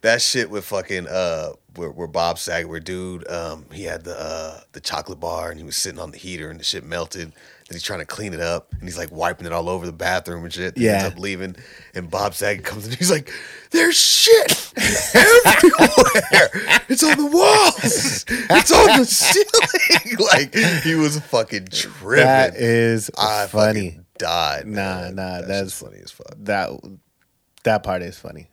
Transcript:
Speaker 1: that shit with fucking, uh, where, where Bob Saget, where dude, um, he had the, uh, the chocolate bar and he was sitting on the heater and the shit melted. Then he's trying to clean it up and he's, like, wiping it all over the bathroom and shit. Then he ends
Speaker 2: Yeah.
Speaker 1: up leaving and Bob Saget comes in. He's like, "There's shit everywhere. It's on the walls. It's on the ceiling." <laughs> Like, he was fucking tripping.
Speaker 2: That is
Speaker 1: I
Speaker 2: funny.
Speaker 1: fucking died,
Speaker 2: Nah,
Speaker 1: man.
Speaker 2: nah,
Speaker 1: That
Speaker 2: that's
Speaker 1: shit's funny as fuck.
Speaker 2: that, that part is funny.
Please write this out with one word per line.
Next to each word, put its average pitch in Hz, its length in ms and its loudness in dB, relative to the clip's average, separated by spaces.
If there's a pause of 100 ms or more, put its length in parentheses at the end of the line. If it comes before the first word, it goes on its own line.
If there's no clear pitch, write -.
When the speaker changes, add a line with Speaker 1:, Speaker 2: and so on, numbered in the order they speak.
Speaker 1:
that 117 200 2
shit 117 280 -2
with 101 160 -10
fucking, 92 420 -8
uh, 82 420 -4 (260)
where, 82 160 -10
where 85 160 -12
Bob 82 320 -4
Saget, 85 300 -8
where 85 100 -10
dude, 90 500 -12
um, 80 440 -10
he 98 100 -14
had 82 220 -10
the, 85 140 -12
uh, 78 420 -12 (100)
the - 80 -20
chocolate 76 400 -10
bar 85 320 -8
and 80 80 -16
he 78 60 -18
was 73 100 -12
sitting - 240 -8
on 82 120 -14
the - 60 -20
heater 85 320 -14
and 80 100 -18
the 80 40 -18
shit - 220 -8
melted. 82 480 -10 (340)
Then - 80 -18
he's - 80 -14
trying 95 160 -8
to 78 60 -12
clean 104 280 -12
it 78 60 -10
up 85 340 -6
and - 100 -10
he's, 87 140 -12
like, 85 140 -10
wiping 85 360 -6
it 82 60 -8
all 85 160 -4
over 90 160 -6
the 87 60 -10
bathroom 87 520 -6
and 82 100 -12
shit. 92 220 -8
Then 127 80 -4
he 110 60 2
ends 98 140 0
Speaker 2:
Yeah. 92 60 -4
Speaker 1:
up 82 100 -14
leaving 92 360 -10 (380)
and 87 160 -12
Bob 98 260 -4
Saget 101 280 -6
comes 104 240 -12
in. 120 60 -10
He's 175 180 -2
like, 151 200 -2 (400)
"There's 330 260 2
shit - 760 4 (440)
everywhere. 247 1300 6 (400)
It's 269 140 2
on 302 140 4
the 294 140 0
walls. 370 960 2
It's 247 440 2
on 370 280 8
the 247 60 6
ceiling." - 1120 2
<laughs> - 20 -8
Like, 143 340 2 (300)
he 160 120 0
was 151 240 0
fucking 110 520 -4
tripping. 123 540 0
Speaker 2:
That 131 300 4
is 117 640 0
Speaker 1:
I 104 300 -2
Speaker 2:
funny. 107 440 0
Speaker 1:
fucking 87 140 -20 (120)
died, 80 500 -4
Speaker 2:
Nah, 98 340 -6
Speaker 1:
man. 92 140 -12
Speaker 2:
nah, 95 80 -8 (180)
Speaker 1:
That - 60 -12
Speaker 2:
that's 98 120 -4 (120)
Speaker 1:
shit's - 100 -14
funny 50 220 -20
as - 80 -20
fuck. - 220 -20 (100)
Speaker 2:
that, 101 260 -4 (960)
that 107 200 0
part 92 200 -6
is 87 140 -14
funny. 80 360 -18